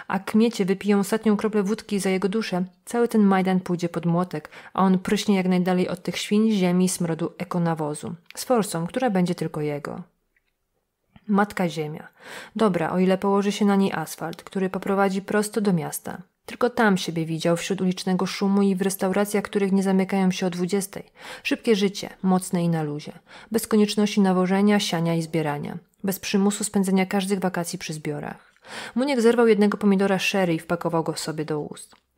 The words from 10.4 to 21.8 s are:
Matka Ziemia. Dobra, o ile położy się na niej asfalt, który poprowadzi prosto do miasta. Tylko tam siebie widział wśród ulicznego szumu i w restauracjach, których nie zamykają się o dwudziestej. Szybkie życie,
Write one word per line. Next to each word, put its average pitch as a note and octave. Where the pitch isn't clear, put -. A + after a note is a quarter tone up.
Matka G#3
Ziemia. D#3
Dobra, F#3
o F3+
ile F#3
położy G3
się G3+
na G3+
niej G3
asfalt, D#3+
który F#3
poprowadzi G3
prosto G#3
do G3+
miasta. D3+
Tylko -
tam G#3+
siebie E3
widział E3
wśród F#3
ulicznego F#3
szumu G3
i G3
w F#3
restauracjach, G3
których G3
nie G3
zamykają F#3+
się F#3
o F#3
dwudziestej. F3+
Szybkie A#3
życie, G3